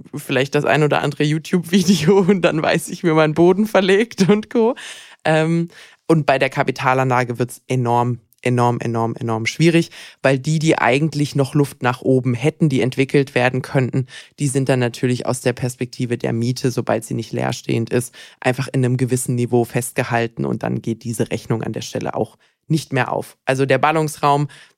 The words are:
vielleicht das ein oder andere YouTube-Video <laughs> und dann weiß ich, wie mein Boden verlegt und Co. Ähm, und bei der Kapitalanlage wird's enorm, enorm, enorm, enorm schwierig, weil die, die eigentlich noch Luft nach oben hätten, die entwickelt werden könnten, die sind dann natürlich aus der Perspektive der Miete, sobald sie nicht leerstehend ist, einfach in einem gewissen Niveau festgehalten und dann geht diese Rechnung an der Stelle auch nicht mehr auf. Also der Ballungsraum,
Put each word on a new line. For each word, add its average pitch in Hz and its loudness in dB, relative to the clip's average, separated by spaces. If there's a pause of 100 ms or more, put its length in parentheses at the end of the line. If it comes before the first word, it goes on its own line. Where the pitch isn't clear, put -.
(140)
vielleicht 143 -2
das 147 2
ein 151 4
oder 143 2
andere 147 -2
YouTube-Video 165 2
<laughs> 175 2
und 190 2
dann 156 0
weiß - 0
ich, - -14
wie 170 2
mein 156 2
Boden 180 4
verlegt 190 2
und 208 4
Co. 233 2 (480)
Ähm, 160 2 (400)
und 160 2
bei 135 4
der 135 0
Kapitalanlage 127 0
wird's - -6
enorm, 120 0 (240)
enorm, 120 2
enorm, 113 -2
enorm 113 -4
schwierig, 165 2 (300)
weil 135 4
die, 156 0
die 151 2
eigentlich 143 0
noch 135 0
Luft 143 0
nach 123 -2
oben 131 2
hätten, 151 0
die 135 0
entwickelt 131 0
werden 127 0
könnten, 127 -2 (340)
die 147 0
sind 131 -2
dann 127 2
natürlich 123 -2
aus 127 -4
der 123 0
Perspektive 123 -6
der 127 -2
Miete, 120 -2
sobald 110 -2
sie - -8
nicht 117 -6
leerstehend 123 -4
ist, 123 -2 (280)
einfach 127 -2
in 131 -2
einem 123 0
gewissen 127 -2
Niveau 120 0
festgehalten 120 -4
und 135 -4
dann 123 -4
geht 113 -6
diese 117 -4
Rechnung 117 -4
an 113 -6
der 120 -8
Stelle - -8
auch - -4 (300)
nicht 151 -2
mehr 131 -2
auf. - -8
Also 135 0
der 131 2
Ballungsraum, 147 0 (300)